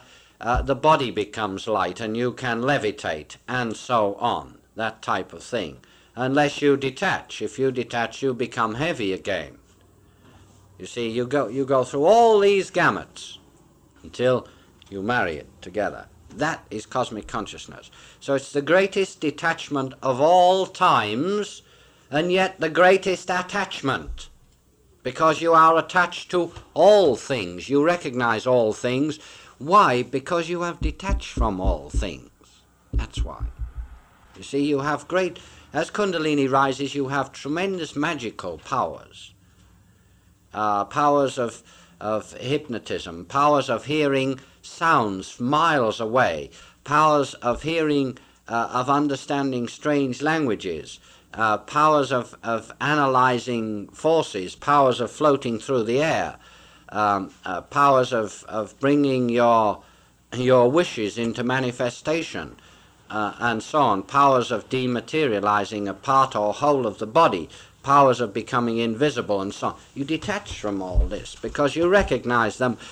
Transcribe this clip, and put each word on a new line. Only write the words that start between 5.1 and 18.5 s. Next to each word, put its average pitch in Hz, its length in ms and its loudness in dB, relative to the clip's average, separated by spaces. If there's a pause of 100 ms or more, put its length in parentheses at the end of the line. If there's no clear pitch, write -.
of 82 100 -18
thing. 82 360 -6 (380)
Unless 139 460 0
you 143 140 6
detach. 131 640 -4
If - 160 -8
you 131 140 0
detach, 120 500 -6
you 135 120 0
become 117 400 -4
heavy 127 380 -2
again. 80 460 -6 (1200)
You 92 80 -16
see, 117 220 -6
you 120 180 -4
go, 131 220 -2
you 135 160 -2
go 131 200 2
through 143 200 -2
all 220 360 6
these 202 300 2
gamuts - 680 -2 (640)
until 123 460 0 (420)
you 98 120 -8
marry 101 340 0
it 71 120 -14 (140)
together. 87 440 -6 (320)
That 151 320 -4
is 107 160 -10
cosmic 117 400 -6
consciousness. - 640 -12 (300)
So 139 140 -2
it's 131 180 -4